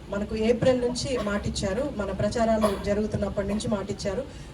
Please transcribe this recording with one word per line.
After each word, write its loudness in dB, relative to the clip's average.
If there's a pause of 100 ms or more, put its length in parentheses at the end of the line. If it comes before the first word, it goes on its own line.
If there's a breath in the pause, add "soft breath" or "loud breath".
మనకు -4
ఏప్రిల్ 4
నుంచి 0
మాటిచ్చారు, -2
మన -2
ప్రచారాలు 2
జరుగుతున్నప్పటి 0
నుంచి -2
మాటిచ్చారు. -2 (300 loud breath)